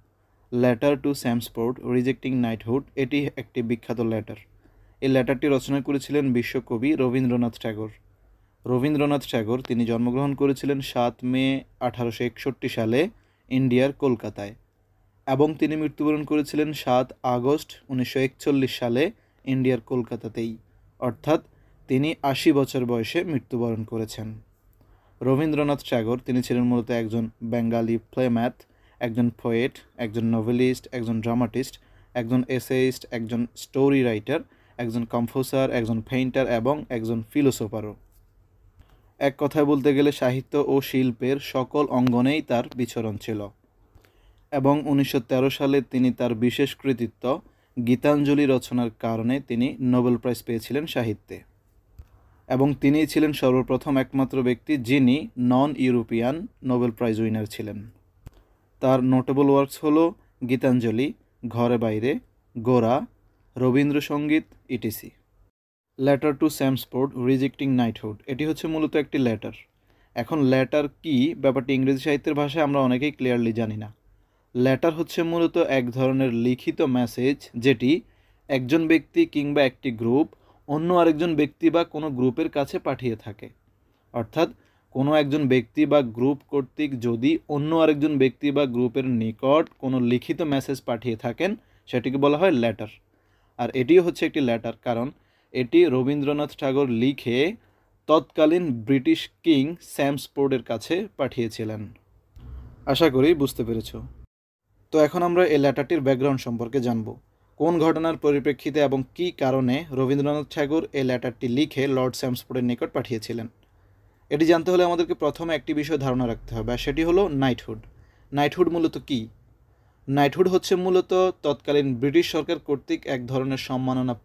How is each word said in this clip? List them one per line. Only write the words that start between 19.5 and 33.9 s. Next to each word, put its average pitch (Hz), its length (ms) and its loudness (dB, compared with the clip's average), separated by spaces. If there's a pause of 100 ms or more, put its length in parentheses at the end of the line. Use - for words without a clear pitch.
কলকাতাতেই, 113 600 -6 (480)
অর্থাৎ 127 420 -2 (480)
তিনি 135 200 2 (140)
আশি 139 280 2
বছর 135 340 2
বয়সে 117 380 -2
মৃত্যুবরণ 117 600 -4
করেছেন। 110 440 -8 (960)
রবীন্দ্রনাথ 143 680 0
ট্যাগর, 120 360 -2
তিনি 127 160 0
ছিলেন 123 280 0
মূলত 120 220 0
একজন 113 320 -2 (200)
বেঙ্গালি 117 520 -2 (140)
প্লেম্যাথ, 123 460 0 (460)
একজন 120 260 0 (120)
পোয়েট, 120 340 -2 (240)
একজন 113 280 -4 (100)
নোভেলিস্ট, 120 560 0
একজন 117 300 -4
ড্রামাটিস্ট, 120 520 -2 (420)
একজন 123 340 0
এসেইস্ট, 131 520 0 (100)
একজন 117 300 -4 (140)
স্টোরি 139 480 2